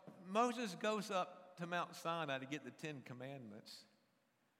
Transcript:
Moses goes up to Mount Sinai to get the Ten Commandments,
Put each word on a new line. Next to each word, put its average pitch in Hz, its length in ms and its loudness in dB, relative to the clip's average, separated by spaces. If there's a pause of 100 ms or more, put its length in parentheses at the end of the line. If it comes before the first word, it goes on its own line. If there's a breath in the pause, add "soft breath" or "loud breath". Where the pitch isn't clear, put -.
(300)
Moses 226 500 4
goes 214 300 2
up - 460 0
to 170 100 -4
Mount 170 300 0
Sinai 165 420 2
to 131 80 -2
get 143 180 -2
the 123 60 -6
Ten 143 340 -6
Commandments, 123 840 -10 (720)